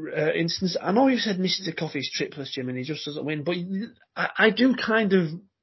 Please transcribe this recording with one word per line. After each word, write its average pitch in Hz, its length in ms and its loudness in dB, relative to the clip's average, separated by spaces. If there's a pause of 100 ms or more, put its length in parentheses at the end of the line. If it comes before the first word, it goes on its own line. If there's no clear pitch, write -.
uh, 156 320 0
instance. 170 480 0
I 175 120 0
know 262 160 6
you 254 100 4
said 208 200 -2
Mister 180 340 -2
Coffee's 151 380 -4
triplets, - 440 -6
Jim, 127 160 -4
and 127 80 -4
he 127 60 -6
just 147 200 -6
doesn't 147 200 -8
win, 151 200 -4
but 175 120 0 (600)
I, - 300 4
I 220 40 8
do 247 240 4
kind 220 380 2
of 180 160 4 (340)